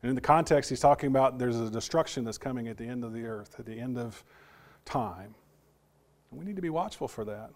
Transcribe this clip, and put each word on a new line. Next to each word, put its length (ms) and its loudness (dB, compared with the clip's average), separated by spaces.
And 80 -2
in 60 2
the 60 -2
context, 500 6
he's 80 -4
talking 280 6
about 300 4
there's 220 0
a 100 -2
destruction 540 -2
that's 160 -6
coming 280 -4
at 100 -8
the 80 -10
end 180 -6
of 100 -8
the 120 -8
earth, 340 -10
at 80 -12
the 120 -10
end 200 -4
of 240 -8
time. 500 -6
And 80 -14
we 60 -10
need 100 -6
to 80 -6
be 80 0
watchful 360 -2
for 180 -6
that. 300 -10